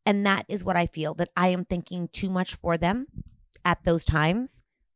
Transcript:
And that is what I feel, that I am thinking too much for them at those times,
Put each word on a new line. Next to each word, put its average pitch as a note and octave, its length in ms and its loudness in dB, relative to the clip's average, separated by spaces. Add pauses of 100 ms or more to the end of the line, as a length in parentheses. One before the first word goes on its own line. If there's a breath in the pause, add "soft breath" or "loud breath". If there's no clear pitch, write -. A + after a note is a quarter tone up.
And G3+ 200 2
that G3 220 2
is F#3 160 -6
what F3+ 140 0
I E3+ 80 2
feel, D#3 300 -4
that E3+ 200 -2
I F3+ 140 4
am F3+ 160 -2
thinking F3 440 -6
too G3 200 -6
much F#3 260 -2
for E3+ 220 0
them G3+ 300 0 (580)
at F3 180 0
those E3+ 220 2
times, E3 560 0 (340)